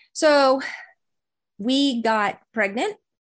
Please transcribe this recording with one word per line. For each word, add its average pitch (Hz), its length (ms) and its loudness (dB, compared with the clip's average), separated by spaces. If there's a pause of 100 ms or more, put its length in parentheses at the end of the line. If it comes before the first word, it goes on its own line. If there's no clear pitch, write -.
(140)
So 277 480 4 (960)
we 262 440 0
got 220 380 -2 (140)
pregnant 226 440 -4 (280)